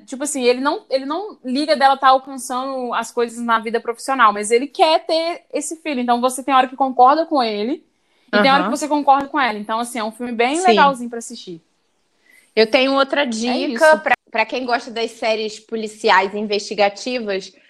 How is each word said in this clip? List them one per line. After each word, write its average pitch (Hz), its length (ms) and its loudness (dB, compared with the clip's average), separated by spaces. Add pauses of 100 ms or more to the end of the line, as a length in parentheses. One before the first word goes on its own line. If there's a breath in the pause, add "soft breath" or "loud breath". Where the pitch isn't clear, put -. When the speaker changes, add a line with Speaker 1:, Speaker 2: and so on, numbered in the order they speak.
Speaker 1:
Tipo 269 180 -10
assim, 277 200 -6
ele 247 180 4
não, 320 280 -2
ele 269 160 -2
não 349 380 -8
liga 285 320 0
dela 269 220 4
tá 269 120 2
alcançando 262 840 -2
as 226 180 -6
coisas 233 320 -4
na 226 160 2
vida 220 200 -4
profissional, 240 540 0
mas 208 160 -4
ele 240 180 2
quer 320 380 2
ter 330 380 -2 (100)
esse 294 240 -6
filho. 285 220 -6
Então 240 220 0
você 254 200 -2
tem 269 140 -2
hora 254 120 6
que 262 80 -12
concorda 269 500 4
com 294 180 0
ele 220 420 -4 (420)
e 208 140 2
tem 269 100 6
hora 277 120 6
Speaker 2:
Aham. 208 80 -2
Speaker 1:
que 294 60 -2
você 302 100 -4
concorda 277 400 2
com 294 120 -4
ela. 220 200 -2
Então, 220 200 -6
assim, 240 200 -8
é 208 40 -4
um 220 80 -6
filme 247 200 -10
bem 240 240 0
Speaker 2:
Sim. 370 120 0
Speaker 1:
legalzinho 277 420 2
pra 233 100 -10
assistir. 190 420 -16 (960 soft breath)
Speaker 2:
Eu 220 120 6
tenho 262 260 2
outra 269 300 0
Speaker 1:
É - 20 -2
Speaker 2:
dica 240 300 -4 (300)
Speaker 1:
isso. 311 140 6
Speaker 2:
pra, 247 160 0 (160)
pra 220 140 0
quem 254 200 -8
gosta 240 240 -2
das 226 220 -6
séries 220 480 -4
policiais 214 720 0
e 208 60 -6
investigativas. 208 1120 -4 (160 soft breath)